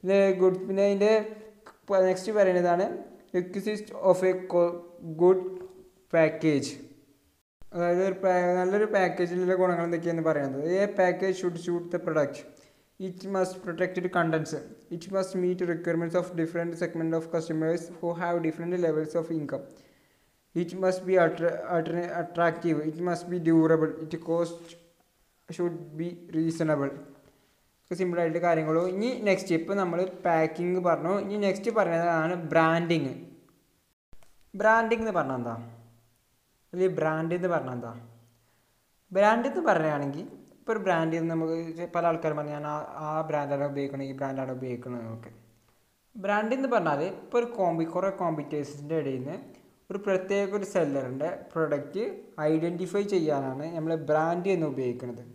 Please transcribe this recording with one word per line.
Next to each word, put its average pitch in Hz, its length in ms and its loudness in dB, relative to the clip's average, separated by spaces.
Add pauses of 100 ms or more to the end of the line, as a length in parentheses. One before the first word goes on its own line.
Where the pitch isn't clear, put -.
പിന്നെ 190 160 4 (200)
ഗുഡ്, 185 280 4
പിന്നെ 196 180 2
അതിൻ്റെ 202 260 4 (920)
നെക്സ്റ്റ് 185 280 2
പറയുന്നതാണ് 180 560 4 (460)
requisite 202 540 -4 (140)
of 185 220 6
a 185 100 6 (140)
co-, 175 260 4 (440)
good 180 240 8 (720)
package, 151 560 2 (920)
അതായത് 175 440 0
ഒരു 185 160 -2
പാ-, 180 340 4
നല്ലൊരു 190 380 2
പാക്കേജിലുള്ള 180 600 2
ഗുണങ്ങൾ 175 320 2
എന്തൊക്കെയാണെന്ന് 165 400 0
പറയുന്നത്. 143 380 0 (140)
A 202 140 4
package 180 440 2
should 175 220 -2
suit 170 320 -4
the 175 80 -2
product, 151 380 0 (680)
each 180 180 -10 (120)
must 185 200 0 (100)
protect 180 380 -2
the 180 140 0
contents. 160 340 2 (440)
Each 170 200 -12
must 185 160 0 (120)
meet 180 160 0 (120)
requirements 170 480 -2
of 175 60 -2 (160)
different 170 300 -2 (100)
segment 165 360 -2
of 160 60 -2 (120)
customers 165 460 0 (180)
who 170 100 -4 (120)
have 175 140 0 (100)
different 165 280 -2 (120)
levels 156 360 0
of 165 160 -8
income. 139 280 -6 (960)
Each 175 120 -4 (100)
must 185 240 0
be 185 160 2
attra-, 165 340 2 (200)
attra-, 170 340 -2 (100)
attractive. 165 560 0 (140)
It 160 160 -10
must 170 260 -2
be 175 140 -2
durable. 160 440 6 (140)
It 160 80 -10 (160)
cost 165 320 -2 (960)
should 170 220 -2 (220)
be 170 60 -4 (300)
reasonable. 156 560 0 (920)
ഒക്കെ 180 160 -8
സിമ്പിളായിട്ട് 170 460 0
കാര്യങ്ങളോ. 160 380 2 (100)
ഇനി 214 160 -2 (200)
നെക്സ്റ്റ്, 185 300 0
ഇപ്പം 202 220 -2
നമ്മൾ 170 180 0 (280)
പാക്കിംഗ് 170 600 2
പറഞ്ഞു. 165 360 2
ഇനി 202 140 -4 (100)
നെക്സ്റ്റ് 202 320 0
പറയുന്നതാണ് 170 560 2 (180)
ബ്രാൻഡിങ്. 165 580 4 (1500)
ബ്രാൻഡിങ് 220 440 4
എന്ന് 208 120 -2
പറഞ്ഞാൽ 135 240 -2
എന്താ? 117 140 -6 (1120)
അല്ലെങ്കിൽ 180 300 0
ബ്രാൻഡ് 160 400 0
എന്ന് 175 160 0
പറഞ്ഞാൽ 127 240 -4
എന്താ? 117 120 -10 (1300)
ബ്രാൻഡ് 226 340 6
എന്ന് 359 180 -2
പറയുകയാണെങ്കിൽ, 151 560 0 (340)
ഇപ്പോൾ - 160 -4
ഒരു 208 100 -4
ബ്രാൻഡ് 165 340 2
എന്ന് 165 140 0
നമുക്ക് 160 220 -2 (220)
ചെ-, 170 180 -8
പല 170 140 0
ആൾക്കാരും 160 300 0
പറഞ്ഞു, 147 180 -6
"ഞാൻ 147 160 -8
ആ, 151 40 -4 (280)
ആ 151 40 -4 (200)
ബ്രാൻഡാണ് 143 420 0
ഉപയോഗിക്കുന്നത്, 139 400 -6
ഈ 131 80 -10
ബ്രാൻഡാണ് 135 380 -4
ഉപയോഗിക്കുന്നത്" 123 480 -8
എന്നൊക്കെ. 113 260 -12 (960)
ബ്രാൻഡ് 214 320 0
എന്ന് 262 180 -2
പറഞ്ഞാൽ 156 260 2 (240)
ഇപ്പോൾ 240 160 0
ഒരു 233 80 -4 (100)
കോമ്പി-, 165 360 0
കുറേ 190 160 0 (120)
കോമ്പറ്റീറ്റേഴ്സിൻ്റെ 147 800 -4
ഇടയിൽ 135 220 -4
നിന്ന് 156 140 -8 (540)
ഒരു 196 160 -6
പ്രത്യേക 196 420 0 (100)
ഒരു 196 140 -6
സെല്ലറിൻ്റെ 139 560 0 (240)
പ്രൊഡക്റ്റ് 160 500 -2 (480)
ഐഡൻറ്റിഫൈ 170 520 0 (100)
ചെയ്യാനാണ് 143 520 0 (120)
നമ്മൾ 160 160 -2 (180)
ബ്രാൻഡ് 170 440 2
എന്ന് 160 180 0
ഉപയോഗിക്കുന്നത്. 123 500 -4 (120)